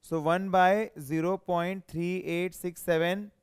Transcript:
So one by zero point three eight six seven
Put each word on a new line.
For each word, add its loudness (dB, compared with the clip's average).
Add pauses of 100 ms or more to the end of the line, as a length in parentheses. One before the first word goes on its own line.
So -4
one 0
by 4 (120)
zero 0
point -4
three -4 (220)
eight -4
six -10
seven 0 (180)